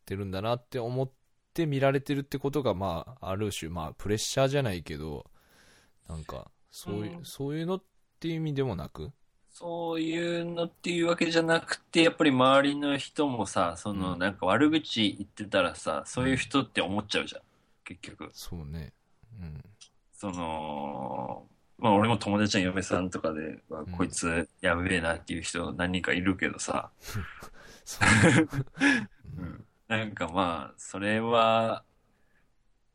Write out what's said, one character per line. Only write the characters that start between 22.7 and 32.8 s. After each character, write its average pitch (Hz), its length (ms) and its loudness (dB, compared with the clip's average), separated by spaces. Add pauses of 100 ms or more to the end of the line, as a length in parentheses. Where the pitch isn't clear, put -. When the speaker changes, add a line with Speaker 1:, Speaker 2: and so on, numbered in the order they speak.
Speaker 2:
さ 90 200 0
ん 92 80 -2
と - 120 -6
か 80 120 -2
で、 78 340 -8
「わ、 78 140 -10
Speaker 1:
う - 20 -10
ん。 90 80 -10
Speaker 2:
こ 87 140 0
い 85 40 -6
つ 82 400 -2 (120)
や 87 160 4
べ 90 180 2
え 87 60 2
な」 82 160 0
っ - 20 -12
て - 140 -10
い 82 60 -4
う - 20 -8
人 82 320 -6
何 87 180 0
人 90 100 0
か 64 120 0
い 87 80 0
る 92 160 2
け 73 120 0
ど - 80 -6
さ。 - 380 -4
Speaker 1:
<laughs> - 880 -14
そ - 220 -14
う。 - 20 6
Speaker 2:
<laughs> 160 1300 4
う 92 40 -10
ん。 - 20 -8
Speaker 1:
う 85 60 -8
ん。 - 160 -16 (240)
Speaker 2:
な 110 160 0
ん 104 80 -10
か 87 160 -4
ま 82 420 -2
あ、 - 60 -20
そ - 220 -12
れ 107 200 0
は、 113 640 4 (1120)